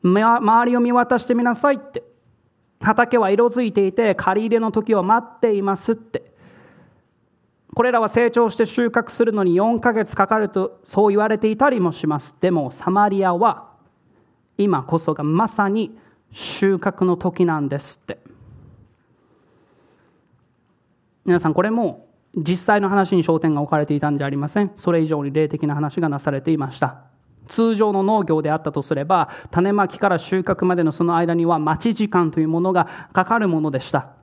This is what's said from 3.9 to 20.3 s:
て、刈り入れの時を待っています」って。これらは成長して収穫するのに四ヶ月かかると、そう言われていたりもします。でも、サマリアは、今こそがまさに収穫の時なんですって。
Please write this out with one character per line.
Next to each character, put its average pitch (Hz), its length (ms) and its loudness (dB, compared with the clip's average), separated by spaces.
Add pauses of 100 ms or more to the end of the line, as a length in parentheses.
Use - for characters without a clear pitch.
て、 214 220 0
刈 - 180 -2
り 208 80 0
入 226 80 -4
れ 226 100 2
の 220 120 -2
時 220 240 0
を 185 80 0
待 226 220 2
っ - 140 -20
て 226 140 2
い 196 80 -2
ま 196 160 -2
す」 - 160 -4
っ - 20 0
て。 - 380 -12 (1400)
こ 233 80 2
れ 247 80 2
ら 240 80 2
は 214 100 0
成 233 220 2
長 240 180 2
し - 60 -8
て 226 100 2
収 240 220 -2
穫 233 240 -2
す - 120 0
る 226 100 0
の 208 100 0
に 175 120 2
四 220 260 2
ヶ 240 120 2
月 214 220 -4
か 196 100 4
か 220 140 0
る 208 100 -2
と、 190 340 -4
そ 208 240 2
う - 20 6
言 202 100 2
わ 214 80 2
れ 214 100 0
て 220 140 0
い 214 60 -4
た 277 120 4
り 254 100 0
も 175 120 2
し - 160 -6
ま 151 120 0
す。 - 200 -18
で 180 100 2
も、 147 220 0
サ - 180 -8
マ 202 200 4
リ 196 140 0
ア 180 120 2
は、 208 320 0 (920)
今 190 240 2
こ 165 160 -2
そ 160 160 -2
が 147 100 -6
ま 165 240 0
さ 202 200 0
に 208 280 -2 (360)
収 - 460 -2
穫 190 260 -2
の 180 140 2
時 180 280 0
な 160 140 0
ん 143 80 -2
で 139 120 -4
す - 220 -18
っ - 40 -20
て。 - 140 -14 (3000)